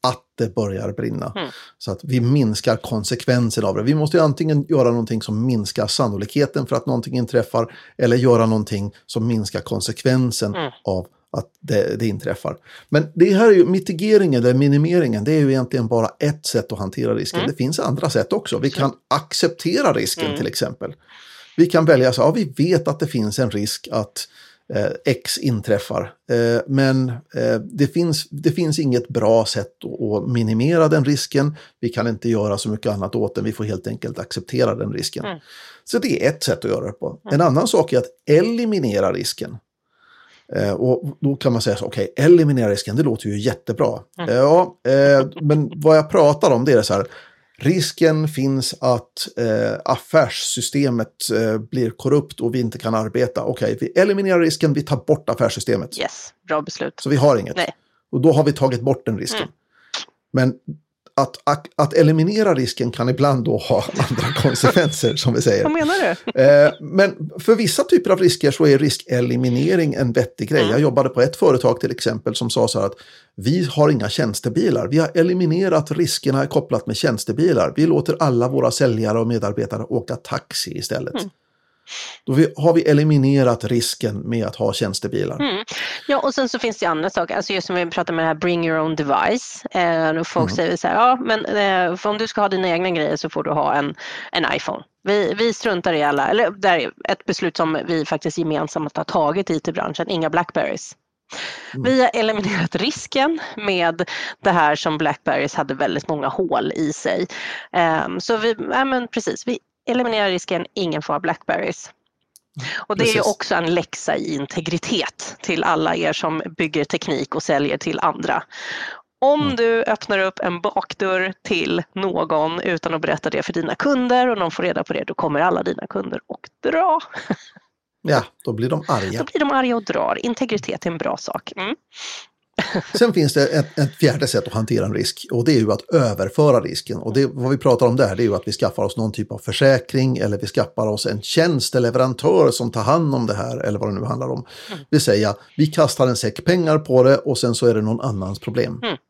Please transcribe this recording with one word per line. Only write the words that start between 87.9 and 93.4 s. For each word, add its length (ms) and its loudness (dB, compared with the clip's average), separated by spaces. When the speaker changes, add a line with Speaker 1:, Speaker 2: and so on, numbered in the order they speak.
Speaker 2:
med 120 0
det 20 2
här 80 0
bring 320 -2
your 120 0
own 160 -2
device. 760 -2
Eh, 380 0
och 180 -2
folk 240 -2
Speaker 1:
Mm. 40 -4
Speaker 2:
säger 220 0
så 100 -4
här, 80 0
ja, 200 4
men, 200 -2
eh, 500 0
för 140 -4
om 80 -2
du 100 -2
ska 140 -2
ha 80 2
dina 200 0
egna 200 0
grejer 260 0
så 140 -6
får 140 -6